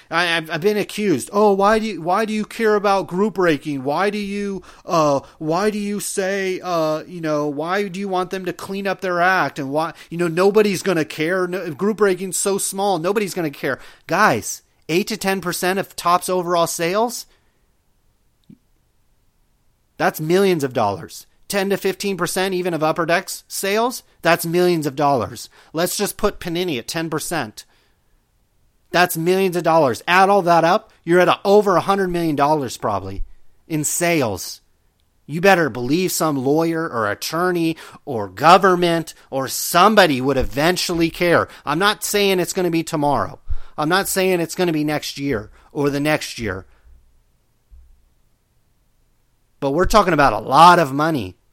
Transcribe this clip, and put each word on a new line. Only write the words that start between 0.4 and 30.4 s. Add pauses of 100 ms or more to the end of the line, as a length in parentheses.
I've
been
accused,
"Oh,
why
do
you,
why
do
you
care
about
group
breaking?
Why
do
you, (220)
uh, (180)
why
do
you
say,
uh,
you
know,
why
do
you
want
them
to
clean
up
their
act?
And
why, (140)
you
know,
nobody's
gonna
care.
No,
group
breaking's
so
small,
nobody's
gonna
care." (280)
Guys, (260)
eight
to
ten
percent
of
Topps
overall
sales, (2750)
that's
millions
of
dollars. (220)
Ten
to
fifteen
percent
even
of
Upper
Deck's
sales, (180)
that's
millions
of
dollars. (240)
Let's
just
put
Panini
at
ten
percent. (1300)
That's
millions
of
dollars.
Add
all